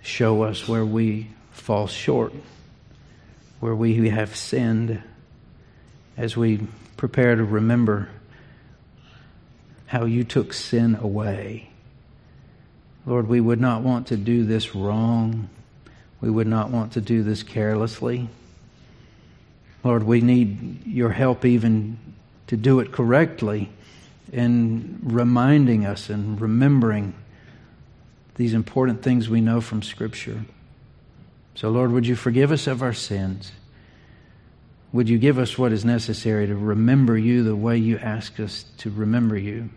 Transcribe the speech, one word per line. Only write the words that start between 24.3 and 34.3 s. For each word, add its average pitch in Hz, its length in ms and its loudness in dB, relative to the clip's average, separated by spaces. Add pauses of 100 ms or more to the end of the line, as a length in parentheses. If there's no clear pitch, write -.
in 120 720 0
reminding 123 840 4
us 101 220 -6
and 104 320 -4
remembering 110 720 2 (1200)
these 117 180 0
important 123 480 0
things 123 260 0
we 113 140 2
know 113 180 2
from 113 220 -6
Scripture. 110 640 -10 (1080)
So, - 140 -4
Lord, 120 240 2
would 120 140 2
you 123 100 0
forgive 127 340 2
us 151 160 -2
of 131 160 -4
our 123 120 -2
sins? 95 580 -6 (1400)